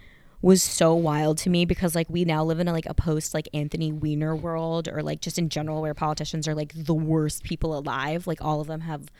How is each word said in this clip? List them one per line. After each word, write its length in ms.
was 200
so 320
wild 440
to 120
me 140
because, 300
like, 160
we 140
now 200
live 160
in 80
a, 40
like, 140
a 80
post, 380
like, 220
Anthony 360
Weiner 460
world, 520
or, 140
like, 180
just 180
in 100
general 320
where 140
politicians 520
are, 80
like, 200
the 200
worst 480
people 360
alive. 480
Like, 180
all 160
of 60
them 160
have 240